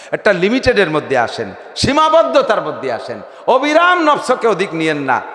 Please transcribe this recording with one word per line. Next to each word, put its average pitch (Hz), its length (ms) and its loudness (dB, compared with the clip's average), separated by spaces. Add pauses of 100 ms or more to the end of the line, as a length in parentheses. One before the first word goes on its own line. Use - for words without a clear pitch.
(120)
একটা 202 220 2
লিমিটেডের 202 560 2
মধ্যে 135 280 -2
আসেন, 110 360 -4 (220)
সীমাবদ্ধতার 285 840 2
মধ্যে 135 300 -6
আসেন। 110 300 -8 (260)
অবিরাম 311 560 2
নফসকে 254 440 0
অধিক 190 260 -2
নিয়েন 160 240 -2
না। 131 240 0 (140)